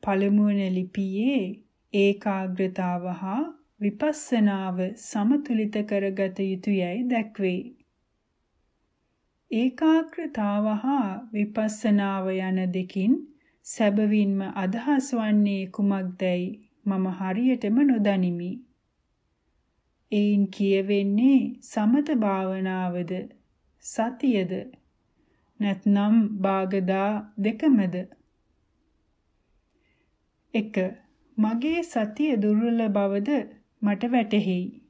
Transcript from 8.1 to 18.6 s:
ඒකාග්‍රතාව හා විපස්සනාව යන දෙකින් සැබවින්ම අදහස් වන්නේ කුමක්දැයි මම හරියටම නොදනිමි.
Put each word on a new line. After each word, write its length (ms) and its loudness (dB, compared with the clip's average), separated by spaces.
ඒකාග්‍රතාව 1160 0
හා 320 0
විපස්සනාව 1000 0
යන 300 -2
දෙකින් 440 0
සැබවින්ම 760 2
අදහස් 600 0
වන්නේ 560 2
කුමක්දැයි 800 -2
මම 300 0
හරියටම 680 0
නොදනිමි. 680 2